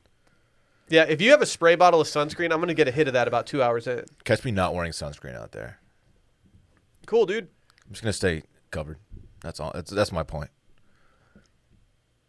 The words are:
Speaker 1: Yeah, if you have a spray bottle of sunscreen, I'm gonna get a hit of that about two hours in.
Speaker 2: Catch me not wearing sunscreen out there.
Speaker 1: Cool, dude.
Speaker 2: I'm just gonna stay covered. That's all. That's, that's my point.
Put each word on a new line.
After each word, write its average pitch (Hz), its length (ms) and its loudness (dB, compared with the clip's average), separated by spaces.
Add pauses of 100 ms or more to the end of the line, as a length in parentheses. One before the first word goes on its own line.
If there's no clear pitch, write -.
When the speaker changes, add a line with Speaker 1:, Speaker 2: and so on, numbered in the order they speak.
(880)
Speaker 1:
Yeah, 160 140 6
if 151 180 0
you 233 100 6
have 294 100 8
a 202 40 2
spray 170 300 4
bottle 170 260 6
of 151 60 -2
sunscreen, 156 460 -4
I'm 160 80 0
gonna 175 120 -2
get 147 140 2
a 123 40 -2
hit 139 160 0
of 127 60 -2
that 120 140 2
about 117 180 -2
two 139 160 -4
hours 120 260 0
in. 123 180 -8 (180)
Speaker 2:
Catch 107 220 0
me 127 60 -4
not 92 220 0
wearing 85 200 -4
sunscreen 71 460 -12
out 53 120 -16
there. 53 280 -16 (1300)
Speaker 1:
Cool, 220 200 2
dude. 190 240 -4 (360)
Speaker 2:
I'm - 60 -20
just 101 120 -16
gonna 107 100 0
stay 82 300 -2 (280)
covered. 76 260 -10 (440)
That's - 180 -12
all. - 160 -8
That's, 85 160 -10
that's 101 220 0
my 80 100 -2
point. 73 260 -10 (1800)